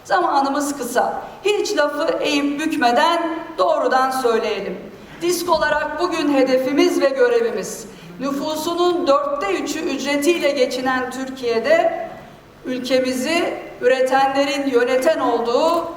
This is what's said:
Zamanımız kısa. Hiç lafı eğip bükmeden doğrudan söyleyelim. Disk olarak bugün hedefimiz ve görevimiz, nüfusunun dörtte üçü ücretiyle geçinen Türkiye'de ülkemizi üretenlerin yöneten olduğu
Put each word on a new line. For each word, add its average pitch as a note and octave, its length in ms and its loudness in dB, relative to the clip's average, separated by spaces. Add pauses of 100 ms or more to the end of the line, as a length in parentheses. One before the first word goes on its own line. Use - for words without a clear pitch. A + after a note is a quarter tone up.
Zamanımız C#4 720 0
kısa. - 440 -2 (220)
Hiç G4 320 0
lafı D4 440 0
eğip C#4+ 400 -2
bükmeden D#4+ 760 0 (200)
doğrudan C4 520 2
söyleyelim. G#3+ 680 -2 (440)
Disk F4 280 -2
olarak D4+ 500 0
bugün D#4+ 340 0
hedefimiz C4+ 680 4
ve C#4 80 4
görevimiz, A#3 760 0 (340)
nüfusunun D#4 840 0
dörtte C#4+ 480 2
üçü D4+ 240 -4
ücretiyle C#4+ 720 0
geçinen B3+ 600 0
Türkiye'de C4 960 -2 (560)
ülkemizi B3+ 1000 -2 (180)
üretenlerin C4+ 920 2
yöneten C4 500 2
olduğu C4+ 760 2